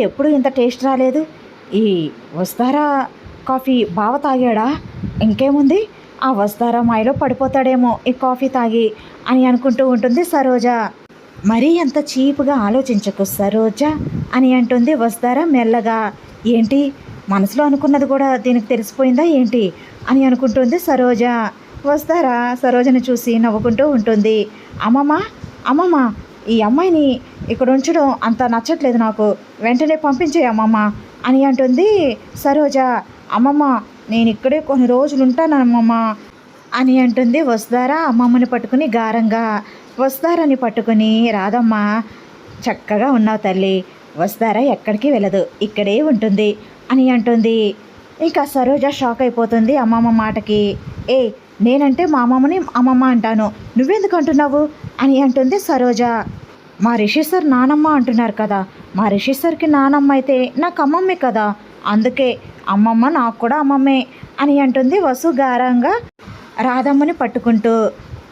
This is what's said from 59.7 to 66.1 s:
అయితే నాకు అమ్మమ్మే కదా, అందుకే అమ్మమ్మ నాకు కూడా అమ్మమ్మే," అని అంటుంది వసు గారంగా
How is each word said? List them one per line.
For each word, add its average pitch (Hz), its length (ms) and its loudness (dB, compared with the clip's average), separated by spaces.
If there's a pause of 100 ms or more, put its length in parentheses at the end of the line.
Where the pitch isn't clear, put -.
అయితే 269 200 0 (220)
నాకు 339 260 -2
అమ్మమ్మే 349 400 0
కదా, 208 300 -2 (380)
అందుకే 254 360 0 (400)
అమ్మమ్మ 226 400 2
నాకు 240 300 -2
కూడా 240 240 -2
అమ్మమ్మే," 269 440 0 (340)
అని 285 200 2
అంటుంది 269 460 2
వసు 262 220 0 (120)
గారంగా 254 540 0 (720)